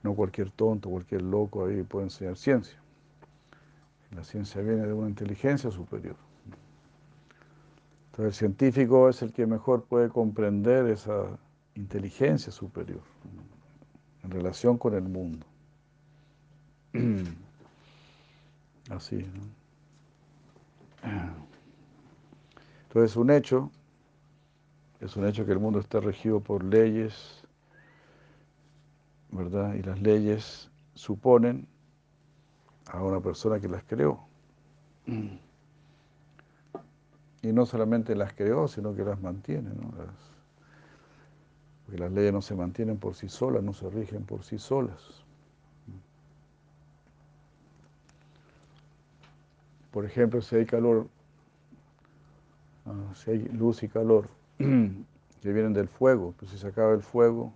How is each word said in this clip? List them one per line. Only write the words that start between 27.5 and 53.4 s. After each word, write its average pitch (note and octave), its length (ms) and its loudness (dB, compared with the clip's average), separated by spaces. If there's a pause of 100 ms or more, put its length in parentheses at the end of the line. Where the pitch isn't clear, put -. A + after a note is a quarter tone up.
¿verdad? G2 420 -4
Y G2+ 80 -6
las F#2+ 180 -6
leyes G#2+ 720 2 (240)
suponen A#2+ 720 4 (1200)
a F2+ 100 -8
una F#2+ 180 0
persona F#2 400 -2
que F#2+ 80 -6
las F2+ 160 -8
creó. - 420 0 (3250)
Y A2 80 0
no A#2+ 140 6
solamente A2+ 500 0
las G2+ 180 -2
creó, B2 360 0
sino G#2 260 -6
que G2 80 -4
las G2 180 -4
mantiene, G2+ 500 -8
¿no? G#2 260 -12
Las, E2+ 180 -14 (1700)
porque F2+ 140 -12
las F2 120 -6
leyes G2+ 200 4
no G2 100 0
se G2+ 140 -8
mantienen G#2 420 -4
por G2+ 180 -8
sí - 120 -14
solas, B2 340 -2
no G2+ 120 -4
se F#2+ 160 -10
rigen G#2 340 -8
por G2 200 -12
sí - 140 -10
solas. A#2+ 680 -6 (4000)
Por G#2 140 -4
ejemplo, A#2 360 2
si - 140 -4
hay A2+ 100 6
calor, A#2 420 2 (1800)
ah, G2+ 280 -10
si - 180 -8
hay A2+ 80 0 (100)